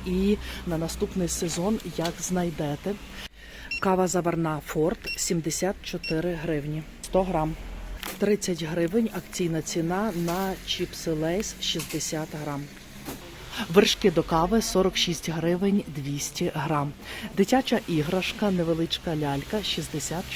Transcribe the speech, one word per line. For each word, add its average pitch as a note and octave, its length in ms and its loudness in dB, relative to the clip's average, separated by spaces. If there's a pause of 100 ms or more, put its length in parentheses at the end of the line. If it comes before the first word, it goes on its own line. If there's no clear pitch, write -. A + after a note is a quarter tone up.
і F#3+ 300 4 (300)
на E3 120 0
наступний F3 500 0
сезон, F3 500 0 (180)
як E3+ 240 0
знайдете. E3+ 720 -2 (880)
Кава F#3 240 6
заварна E3 600 2
Форт E3 320 2 (180)
сімдесят F3 680 0
чотири E3+ 520 -2
гривні, D3+ 480 -2 (200)
сто F#3 200 2
грам. D#3+ 320 0 (640)
Тридцять G3+ 440 2
гривень E3+ 540 2
акційна E3 460 0
ціна F3+ 500 0
на F3 400 0 (140)
чіпси E3+ 460 -2
Лейс E3 480 0
шістдесят D#3 680 -4 (140)
грам. C#3+ 200 -4 (1080)
Вершки G3+ 420 6
до D#3+ 120 4
кави F3+ 400 4
сорок F#3 340 4
шість - 340 0
гривень F3+ 520 4 (140)
двісті C#3+ 580 -2
грам. D3 380 0 (440)
Дитяча A#3 520 4
іграшка, F3+ 600 2
невеличка E3 640 2
лялька D3 460 0
шістдесят D#3+ 640 -4 (120)